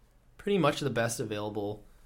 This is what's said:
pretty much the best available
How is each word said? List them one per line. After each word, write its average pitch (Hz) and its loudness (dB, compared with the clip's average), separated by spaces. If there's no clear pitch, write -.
pretty 202 2
much 147 4
the 143 0
best 117 0
available 104 -4